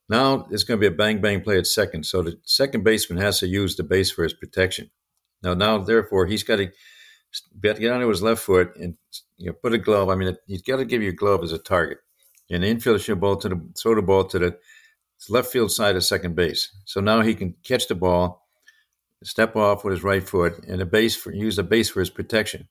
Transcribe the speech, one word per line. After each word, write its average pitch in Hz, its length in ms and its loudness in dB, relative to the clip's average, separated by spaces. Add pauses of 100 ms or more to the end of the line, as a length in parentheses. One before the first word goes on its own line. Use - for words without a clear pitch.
now 131 420 2
it's 104 140 -2
gonna 113 160 0
be 107 60 6
a 95 40 4
bang, 104 300 0
bang 101 200 2
play 101 180 2
at - 80 2
second. 90 380 -2
So 92 180 -2
the 85 220 -6
second 131 400 0
baseman 104 360 2
has 101 200 2
to 98 60 -2
use 92 300 0
the 90 80 -4
base 92 260 2
for - 140 -4
his 78 100 -2
protection. - 560 -4 (520)
Now, 87 120 -2
now, 107 240 2
therefore, 98 480 2
he's 104 160 -2
gotta 104 220 0 (680)
s-, - 100 -14 (200)
get, 104 180 2
get 117 120 0
onto 123 160 0
his 92 140 0
left 113 200 2
foot 90 340 2
and, 85 200 -10 (420)
you 90 80 -14
know, 87 80 -6
put 120 180 -4
a 117 60 0
glove. 101 320 2
I 95 60 2
mean, 92 200 -2 (100)
he's 95 160 -10
gotta 131 220 -2
give 117 180 -2
you 98 80 -2
a 87 40 -6
glove 101 280 2
as 80 100 -6
a 82 60 -6
target. 82 400 -2 (520)
And 87 140 0
the 113 100 2
infielder 113 260 2
should 95 200 -4
ball 98 160 2
to - 120 -6
the, 87 200 -6 (100)
throw 113 160 2
the 107 80 2
ball 95 220 4
to 92 140 -4
the 87 200 0 (680)
left - 220 0
field 113 220 0
side 104 240 0
of 87 80 0
second 90 320 -2
base. - 340 -2 (140)
So - 160 -6
now 110 220 2
he 110 120 2
can 92 280 -6
catch 127 260 -2
the 113 60 -4
ball, 87 520 0 (760)
step - 340 -2
off 101 280 2
with 98 80 -2
his 87 100 -4
right 98 260 0
foot, 85 380 0
and 92 160 -6
a 90 40 -2
base 110 300 2
for, 85 160 -12
use 104 240 -4
the 98 60 -2
base 107 260 2
for - 120 -4
his 90 100 -2
protection. - 600 -4